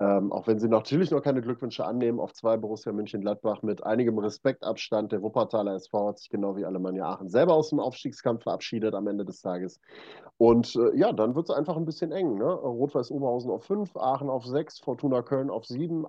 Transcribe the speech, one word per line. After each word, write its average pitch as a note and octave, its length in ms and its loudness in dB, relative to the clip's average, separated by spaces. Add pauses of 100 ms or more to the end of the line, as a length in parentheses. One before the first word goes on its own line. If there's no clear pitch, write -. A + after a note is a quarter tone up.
ähm, G2+ 320 2
auch F#2+ 140 -6
wenn A2 120 4
sie A2+ 80 2
natürlich C3+ 440 2
noch D3 100 2
keine C3 200 0
Glückwünsche A#2 440 -4
annehmen, A#2 340 0
auf - 140 -6
zwei A2+ 240 0
Borussia A2 340 -6
Mönchengladbach G#2 680 -4
mit G#2 240 -2
einigem A2+ 320 2
Respektabstand. G#2+ 960 -2
Der G2+ 80 0
Wuppertaler G#2+ 540 0
S F#2 120 -10
V G#2 220 0
hat G2+ 100 -6
sich - 100 -20
genau G2+ 280 -2
wie G2+ 80 -4
Alemannia F#2 400 -4
Aachen F#2 240 -6
selber C#3+ 240 6
aus D#3 160 4
dem D3 100 0
Aufstiegskampf A#2+ 640 -4
verabschiedet G#2+ 500 -2
am G2+ 140 -2
Ende G2+ 160 -2
des F#2 180 -12
Tages. F2+ 380 -6 (580)
Und, A#2 380 6
äh, A#2+ 220 4
ja, F#3+ 160 6
dann A2+ 220 2
wird's E3 160 -2
einfach D#3 260 -2
ein E3 80 -2
bisschen D#3+ 260 -6
eng, D#3 260 -2
ne? G#2 140 -2
Rot-Weiß C3 580 -2
Oberhausen B2 420 -2
auf G2 120 -4
fünf, G3+ 320 -4
Aachen C3+ 340 -2
auf B2+ 160 -4
sechs, C3 340 -4
Fortuna B2+ 420 -2
Köln C3+ 280 -2
auf A2+ 160 -6
sieben. D#3+ 440 -4